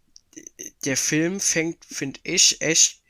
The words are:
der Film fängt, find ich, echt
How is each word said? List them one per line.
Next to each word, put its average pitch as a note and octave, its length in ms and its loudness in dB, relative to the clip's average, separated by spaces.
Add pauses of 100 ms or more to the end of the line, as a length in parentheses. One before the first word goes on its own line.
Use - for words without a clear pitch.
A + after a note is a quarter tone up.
(840)
der C3 120 0
Film E3+ 420 0
fängt, E3 460 -2
find - 380 -8
ich, - 380 2
echt - 480 2